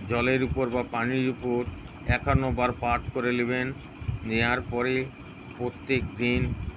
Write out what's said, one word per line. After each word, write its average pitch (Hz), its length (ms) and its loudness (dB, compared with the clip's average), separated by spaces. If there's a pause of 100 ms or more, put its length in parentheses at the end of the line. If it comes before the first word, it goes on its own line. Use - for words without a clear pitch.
জলের 127 340 4
উপর 127 260 2
বা 120 220 2
পানির 127 380 2
উপর 120 300 0 (480)
একান্ন 131 460 2
বার 123 260 2
পাঠ 120 220 2 (120)
করে 123 180 2
নেবেন। 123 360 2 (580)
নেয়ার 117 360 2
পরে 127 440 0 (520)
প্রত্যেক 123 460 -2 (140)
দিন 120 360 2 (240)